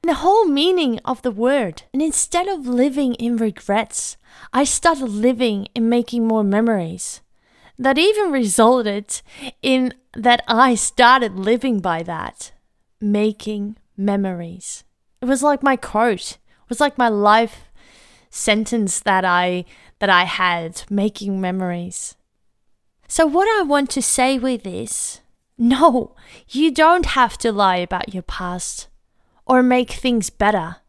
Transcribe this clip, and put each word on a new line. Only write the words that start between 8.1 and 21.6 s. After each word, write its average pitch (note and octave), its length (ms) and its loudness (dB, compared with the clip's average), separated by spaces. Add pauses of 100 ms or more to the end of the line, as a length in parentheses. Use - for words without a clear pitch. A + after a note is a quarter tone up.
resulted A3+ 920 0 (420)
in C4 320 0 (200)
that A#3+ 320 2
I A#3+ 280 4
started A#3+ 640 2
living A3+ 420 0
by E3+ 220 -4
that, - 500 -10 (480)
making G#3 760 -2 (200)
memories. F#3 880 -6 (360)
It B3+ 60 -6
was C4 160 0
like C#4+ 200 2
my C4+ 140 2
quote. G#3+ 560 -2
It - 360 -20
was A#3+ 120 -6
like C#4+ 180 0
my B3 100 2
life G#3+ 640 2 (600)
sentence G#3+ 720 -2
that F#3+ 240 0
I, F3+ 400 0 (360)
that G3 100 0
I F3+ 140 6
had, F3 680 -4
making G3+ 500 -2
memories. F3+ 760 -6 (920)